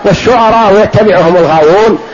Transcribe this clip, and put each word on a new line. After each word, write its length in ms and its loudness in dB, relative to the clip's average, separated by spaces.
'والشعراء 800 0
يتبعهم 520 0
الغاوون'؟ 640 0